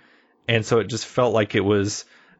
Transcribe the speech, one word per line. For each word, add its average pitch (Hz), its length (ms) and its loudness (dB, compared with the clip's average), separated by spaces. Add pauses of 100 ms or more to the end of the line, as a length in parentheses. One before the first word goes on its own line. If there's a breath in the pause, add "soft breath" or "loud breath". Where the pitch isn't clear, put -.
(480 soft breath)
And 113 180 0
so 117 140 2
it 101 80 0
just 113 180 -6
felt 123 280 0
like 110 220 0
it 104 100 2
was 104 400 0 (340 soft breath)